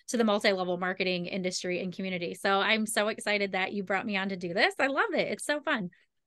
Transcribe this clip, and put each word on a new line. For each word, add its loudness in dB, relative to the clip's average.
to -4
the 4
multi-level 2
marketing 0
industry -4
and -6
community. -4
So 2
I'm 4
so 0
excited 0
that -2
you -2
brought 0
me -2
on -2
to -4
do -6
this. 4
I 2
love 0
it. 2
It's -6
so 0
fun. -2